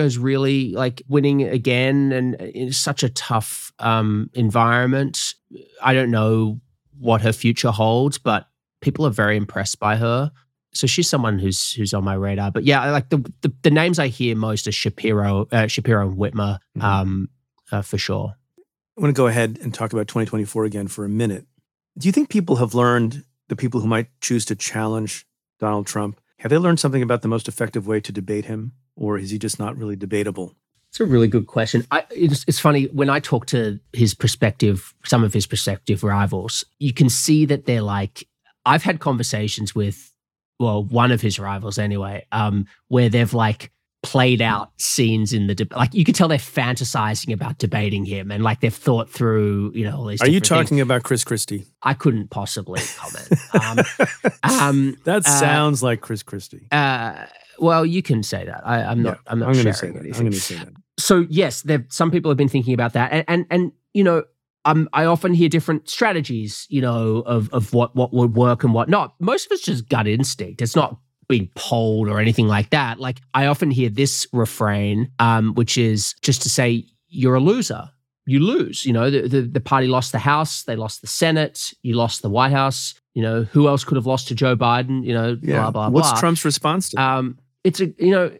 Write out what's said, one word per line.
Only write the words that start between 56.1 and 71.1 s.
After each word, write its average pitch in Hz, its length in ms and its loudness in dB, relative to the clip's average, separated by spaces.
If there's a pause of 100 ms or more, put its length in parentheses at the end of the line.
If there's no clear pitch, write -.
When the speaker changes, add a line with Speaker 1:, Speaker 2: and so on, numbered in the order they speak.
Speaker 2:
Christie. - 500 -16
Speaker 1:
uh, 131 540 -2 (320)
well, 165 260 4
you 170 180 0
can 113 200 0
say 92 240 -8
that. - 200 -12
I, 117 180 0
I'm 117 180 0
not, 110 240 -2
Speaker 2:
Yeah, 117 60 -8
Speaker 1:
I'm 117 60 -2
not 113 120 0
Speaker 2:
I'm - 20 4
gonna 127 100 4 (120)
Speaker 1:
sharing - 0 -
Speaker 2:
say 90 160 -6
that. 82 80 -14
Speaker 1:
anything. - 180 -12
Speaker 2:
I'm 120 80 0
gonna 104 120 0
say 92 200 -6
that. - 160 -14 (260)
Speaker 1:
So 175 300 4
yes, 160 340 0
there, 143 280 0
some 165 200 0
people 160 200 0
have 135 80 2
been 143 100 4
thinking 127 240 0
about 120 220 0
that. 127 180 0
And, 156 160 0
and, 175 220 0
and, 175 220 0 (200)
you 202 100 2
know, 170 220 4 (400)
um, 156 300 4
I 151 100 4
often 170 300 2
hear 170 160 4
different 156 400 0
strategies, 135 800 -4
you 147 100 0
know, 117 460 0
of, 113 260 0
of 113 220 0
what, 120 200 2
what 113 200 0
would 120 200 4
work 120 300 4
and 120 80 4
what 117 160 2
not. 180 320 0
Most 226 260 0
of - 60 -4
it's 381 100 -2
just 120 280 -4
gut 113 160 0
instinct. 110 560 -4
It's 117 140 -4
not 143 220 0 (300)